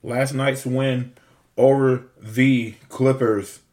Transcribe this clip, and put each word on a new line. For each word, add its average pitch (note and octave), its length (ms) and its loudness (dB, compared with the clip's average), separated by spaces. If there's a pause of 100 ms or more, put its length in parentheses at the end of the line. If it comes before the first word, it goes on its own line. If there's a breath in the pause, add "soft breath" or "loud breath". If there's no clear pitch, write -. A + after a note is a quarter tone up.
Last C3+ 320 -4
night's C3+ 320 -4
win B2+ 480 -2 (420 soft breath)
over C3 520 2 (120)
the A#2 540 0 (140)
Clippers B2+ 720 -2 (120)